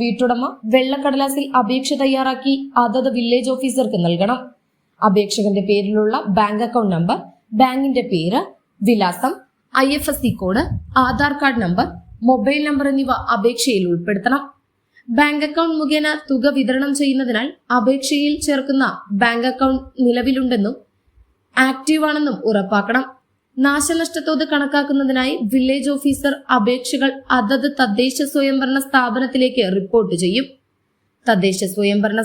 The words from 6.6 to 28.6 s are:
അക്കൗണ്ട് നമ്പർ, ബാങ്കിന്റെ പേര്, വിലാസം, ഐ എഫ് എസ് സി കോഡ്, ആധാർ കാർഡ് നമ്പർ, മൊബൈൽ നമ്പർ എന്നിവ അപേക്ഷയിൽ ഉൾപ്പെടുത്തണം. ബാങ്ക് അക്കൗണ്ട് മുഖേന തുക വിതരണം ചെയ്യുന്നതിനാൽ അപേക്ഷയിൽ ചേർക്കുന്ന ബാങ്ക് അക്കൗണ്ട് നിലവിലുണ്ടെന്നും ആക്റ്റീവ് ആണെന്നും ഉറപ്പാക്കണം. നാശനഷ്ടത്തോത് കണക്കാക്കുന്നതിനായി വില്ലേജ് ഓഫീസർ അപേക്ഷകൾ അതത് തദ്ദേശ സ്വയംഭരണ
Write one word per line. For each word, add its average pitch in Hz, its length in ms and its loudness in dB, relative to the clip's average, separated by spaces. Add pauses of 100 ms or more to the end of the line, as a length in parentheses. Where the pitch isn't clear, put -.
അക്കൗണ്ട് 220 280 0
നമ്പർ, 185 220 0 (420)
ബാങ്കിന്റെ 262 520 0
പേര്, 180 280 0 (480)
വിലാസം, 214 460 2 (400)
ഐ 269 140 4 (100)
എഫ് 294 140 -4
എസ് 277 100 -8
സി 233 180 2
കോഡ്, 196 220 0 (420)
ആധാർ 285 380 0
കാർഡ് 254 220 0
നമ്പർ, 180 220 0 (440)
മൊബൈൽ 262 380 2
നമ്പർ 277 240 0
എന്നിവ 269 200 0 (240)
അപേക്ഷയിൽ 220 540 2
ഉൾപ്പെടുത്തണം. 202 520 0 (680)
ബാങ്ക് 294 380 0
അക്കൗണ്ട് 320 320 0
മുഖേന 302 300 0 (220)
തുക 262 260 2
വിതരണം 269 420 0
ചെയ്യുന്നതിനാൽ 262 480 0 (300)
അപേക്ഷയിൽ 277 640 0
ചേർക്കുന്ന 269 440 0 (280)
ബാങ്ക് 233 380 2
അക്കൗണ്ട് 262 320 0 (240)
നിലവിലുണ്ടെന്നും 247 680 0 (840)
ആക്റ്റീവ് 269 520 0
ആണെന്നും 294 280 -2 (120)
ഉറപ്പാക്കണം. 208 560 0 (520)
നാശനഷ്ടത്തോത് 302 960 0
കണക്കാക്കുന്നതിനായി 277 840 0 (200)
വില്ലേജ് 262 420 2
ഓഫീസർ 277 400 0 (220)
അപേക്ഷകൾ 254 540 0 (280)
അതത് 254 280 0 (140)
തദ്ദേശ 247 360 2 (160)
സ്വയംഭരണ 269 460 0